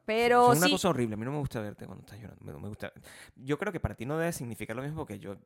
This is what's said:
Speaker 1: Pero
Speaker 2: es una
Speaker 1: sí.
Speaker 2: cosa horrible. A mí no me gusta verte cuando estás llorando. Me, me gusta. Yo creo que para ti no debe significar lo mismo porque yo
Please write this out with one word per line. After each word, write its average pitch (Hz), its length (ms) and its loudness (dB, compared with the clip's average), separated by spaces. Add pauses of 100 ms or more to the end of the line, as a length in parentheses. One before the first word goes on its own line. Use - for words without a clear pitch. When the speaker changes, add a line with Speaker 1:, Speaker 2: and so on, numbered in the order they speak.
Speaker 1:
Pero 240 480 6
Speaker 2:
es 151 60 6
una 175 80 6
Speaker 1:
sí. 190 60 6
Speaker 2:
cosa - 160 2
horrible. 123 260 2
A - 20 -6
mí 110 80 -6
no 127 60 -4
me 147 80 -4
gusta 135 220 -4
verte 104 260 -10
cuando 98 180 -16
estás 101 160 -20
llorando. - 240 -18
Me, 98 140 -12
me 92 100 -12
gusta. 104 240 -12 (440)
Yo 131 200 -4
creo 190 160 -4
que 147 60 -8
para 107 160 -4
ti 113 100 -10
no 147 140 -4
debe 165 140 -2
significar 113 420 -8
lo 127 80 -8
mismo 147 160 -8
porque 107 220 -10
yo 98 260 -12